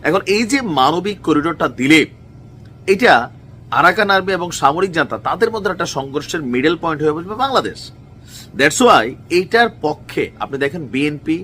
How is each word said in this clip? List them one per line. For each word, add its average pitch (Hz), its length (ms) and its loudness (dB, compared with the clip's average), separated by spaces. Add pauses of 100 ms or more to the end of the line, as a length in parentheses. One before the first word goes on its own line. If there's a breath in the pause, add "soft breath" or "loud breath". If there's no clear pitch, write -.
এখন 185 120 2 (140)
এই 220 180 0
যে 277 60 0 (200)
মানবিক 175 480 0
করিডোরটা 156 400 0 (140)
দিলে 147 200 6 (960)
এটা 196 200 4 (640)
আরাকান 190 360 2
আর্মি 190 240 0
এবং 175 100 -6 (120)
সামরিক 165 360 0
জান্তা 123 200 -2 (120)
তাদের 196 240 0
মধ্যে 202 220 -4
একটা 175 220 -4
সংঘর্ষের 143 460 -6 (100)
মিডল 139 300 2
পয়েন্ট 160 200 -4
হয়ে 151 140 0
বসবে 180 180 -10 (100)
বাংলাদেশ। 226 340 -2 (800 loud breath)
That's 147 280 2
why 151 180 6 (320)
এইটার 220 320 2 (160)
পক্ষে 151 400 -4 (180)
আপনি 117 220 -8
দেখেন 156 180 -4 (100)
বিএনপি 147 520 -2